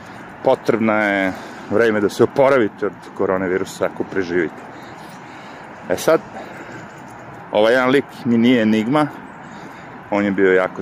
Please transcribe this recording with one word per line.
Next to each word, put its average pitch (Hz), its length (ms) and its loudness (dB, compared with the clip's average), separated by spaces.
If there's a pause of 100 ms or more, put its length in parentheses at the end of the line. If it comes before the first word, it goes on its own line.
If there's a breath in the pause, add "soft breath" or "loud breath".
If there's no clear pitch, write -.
(440 loud breath)
potrebno 113 500 2
je 101 400 2 (380 loud breath)
vreme 107 300 4
da 98 80 2
se - 140 2
oporavite 131 600 2
od 92 80 -2 (240)
koronavirusa 95 680 -2
ako 90 180 -4
preživite. 87 580 -2 (1300 loud breath)
E 90 80 -2
sad, - 240 2 (1300 loud breath)
ovaj 110 220 6
jedan 127 160 4
lik 135 160 4 (200)
mi 120 120 2
nije 120 240 6
enigma, 110 460 2 (1040 loud breath)
on 101 140 2
je 101 60 2
bio 95 220 4
jako 92 280 2